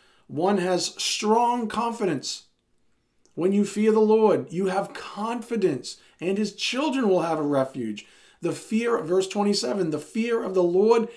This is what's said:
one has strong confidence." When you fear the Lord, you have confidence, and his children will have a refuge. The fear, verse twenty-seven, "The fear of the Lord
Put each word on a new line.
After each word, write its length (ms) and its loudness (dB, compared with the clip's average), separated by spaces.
one 320 0
has 360 -2
strong 720 0
confidence." 760 -4
When 180 0
you 140 2
fear 260 2
the 80 4
Lord, 500 4
you 180 -2
have 260 -2
confidence, 1040 -4
and 160 -2
his 180 -2
children 540 0
will 140 4
have 140 -2
a 60 -2
refuge. 640 -2
The 120 -2
fear, 460 -2
verse 280 0
twenty-seven, 640 0
"The 100 -2
fear 420 -2
of 120 -6
the 100 4
Lord 540 4